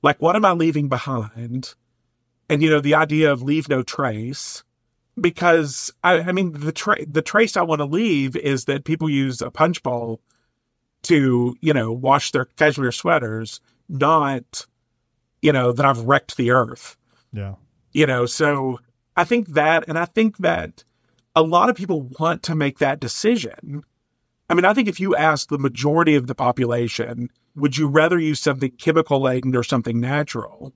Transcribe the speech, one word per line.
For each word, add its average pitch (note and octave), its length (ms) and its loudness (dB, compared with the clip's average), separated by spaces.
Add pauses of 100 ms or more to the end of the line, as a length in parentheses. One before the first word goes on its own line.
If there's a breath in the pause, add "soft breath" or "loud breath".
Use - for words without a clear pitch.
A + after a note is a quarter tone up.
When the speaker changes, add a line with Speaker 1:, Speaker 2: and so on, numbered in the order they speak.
Speaker 1:
Like, C#3+ 200 2
what E3 120 4
am G#3+ 120 4
I F#3 60 6
leaving D#3+ 360 0
behind? A#2+ 840 -6 (720)
And, D3 140 2
you D#3 80 4
know, D3+ 100 4
the C#3+ 140 2
idea D#3 360 4
of C3 120 0
leave C#3+ 260 -2
no C3 140 0
trace, A#2+ 800 -8 (560)
because E3+ 720 0 (100)
I, F3+ 180 4
I F3 120 -4
mean, F3+ 200 0
the D3+ 200 -6
tra-, D#3 340 -2
the D3+ 160 -2
trace G#3+ 340 0
I F#3 60 0
wanna D#3 220 0
leave C#3+ 500 0
is C#3 300 -2
that C#3+ 200 -4
people D#3+ 240 -2
use C3+ 320 -2
a B2+ 100 -6
punch E3 340 0
bowl A#2 360 -4 (840)
to, B2 580 2
you D#3 120 0
know, A2+ 200 0
wash C3 400 0
their C3 140 -2
cashmere C#3 460 0
sweaters, A2+ 680 -2 (280)
not, C#3 800 0 (760)
you D3+ 100 4
know, B2+ 200 2
that C3+ 140 0
I've C3 140 2
wrecked B2+ 360 0
the A#2+ 140 0
earth. B2 460 0 (360)
Speaker 2:
Yeah. G2 220 -10 (380)
Speaker 1:
You D3+ 140 2
know, B2 200 0
so C3+ 540 -2 (360)
I F3 80 2
think A3 240 0
that, D#3 380 2
and D#3+ 120 -4
I E3+ 80 -2
think A3 320 0
that E3+ 440 -4 (540)
a D#3+ 60 6
lot F3 260 4
of B3 80 0
people F3 260 -4 (160)
want D#3+ 260 -2
to E3 100 -4
make C#3+ 240 -2
that C#3+ 220 0
decision. D3+ 840 -4 (640)
I E3+ 60 0
mean, F3 100 4
I G3+ 100 4
think A3 140 2
if F3+ 100 -6
you F#3 160 -2
ask D3+ 340 0
the D3 100 -2
majority D3 580 2
of B2+ 100 0
the B2 80 -6
population, A#2+ 960 -2 (240)
"Would C#3 220 -2
you D3+ 100 0
rather D#3 320 4
use D#3 220 0
something C3+ 320 -2
chemical D#3 480 2
laden B2+ 340 0
or B2 80 2
something A#2 380 -2
natural?" C3 760 -6